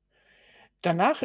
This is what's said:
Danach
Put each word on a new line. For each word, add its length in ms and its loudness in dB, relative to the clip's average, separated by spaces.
Danach 420 0